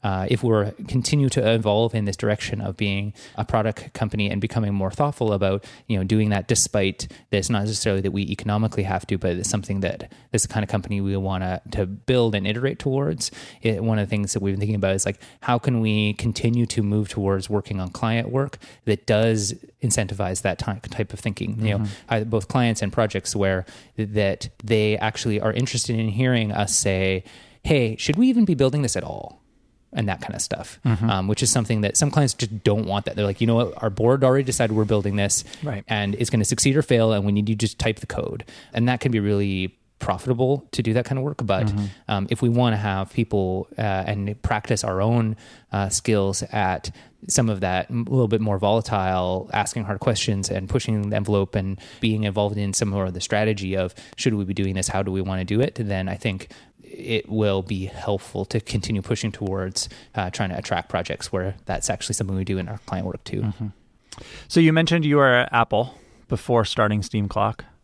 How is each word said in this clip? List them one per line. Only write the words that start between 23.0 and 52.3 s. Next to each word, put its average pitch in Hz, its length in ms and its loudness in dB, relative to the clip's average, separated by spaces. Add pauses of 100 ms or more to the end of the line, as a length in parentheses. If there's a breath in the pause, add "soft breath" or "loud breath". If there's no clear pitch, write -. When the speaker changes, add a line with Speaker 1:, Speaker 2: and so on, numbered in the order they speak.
Speaker 1:
where 95 300 2 (320 loud breath)
th-, 110 160 -2
that 104 360 0 (140)
they 107 340 2
actually 107 440 -2
are 110 120 0
interested 123 460 -2
in 110 100 0
hearing 113 420 2
us 104 240 0
say, 95 480 0 (400 loud breath)
"Hey, 120 340 2
should - 180 0
we 233 120 4
even 233 180 4
be 180 100 4
building 135 280 2
this 120 120 0
at - 80 -2
all?" - 380 -10 (520)
and 110 160 0
that 87 120 -2
kind - 140 -10
of - 60 -6
stuff, - 440 -8
Speaker 2:
Mm-hmm. 113 240 2
Speaker 1:
um, 95 180 0
which 107 140 0
is 123 80 2
something 110 320 2
that 101 140 0
some 147 160 2
clients 143 220 4
just 110 300 -6
don't 104 220 2
want 98 200 -2
that. - 100 -6
They're 104 100 0
like, 98 160 0
"You 117 60 4
know 117 80 4
what? 117 260 2
Our 113 80 0
board 120 340 2
already 135 200 4
decided 120 320 0
we're 107 100 4
building 101 300 0
this 101 280 0 (200 loud breath)
Speaker 2:
Right. 123 240 -6
Speaker 1:
and 104 280 0
it's 117 140 0
gonna 110 160 4
succeed 135 300 2
or 151 60 4
fail, 113 320 4
and 101 120 0
we 104 60 2
need 104 160 2
you 110 80 2
to 104 40 -8
just 110 200 -2
type 113 200 0
the - 80 -12
code." - 360 -6 (300 loud breath)
And 117 160 2
that 123 100 0
can 135 120 0
be 113 80 2
really 101 560 0 (240)
profitable 127 720 0
to - 120 -2
do 110 100 2
that 120 120 2
kind 135 120 -4
of 131 60 -4
work. 147 200 -6
But, 98 240 0
Speaker 2:
Mm-hmm. 101 180 0 (220 loud breath)
Speaker 1:
um, 104 220 0
if 113 140 -2
we 120 60 4
wanna 117 280 4
have 98 360 -2
people, 95 540 0 (100)
uh, 107 40 -2
and 101 600 -2
practice 107 400 0
our 95 180 0
own, 113 340 2 (360 loud breath)
uh, 98 180 0
skills 101 600 0
at 92 400 -2 (360 loud breath)
some 117 220 2
of 98 120 -2
that 92 280 0
m-, 117 180 -4
little 127 200 2
bit 107 120 2
more 104 200 0
volatile, 95 960 0
asking 104 320 -2
hard 98 140 -4
questions 101 520 0
and 95 180 -4
pushing 107 400 0
the 107 60 -2
envelope 101 400 0
and 95 240 -4 (200 loud breath)
being 107 260 0
involved 104 320 0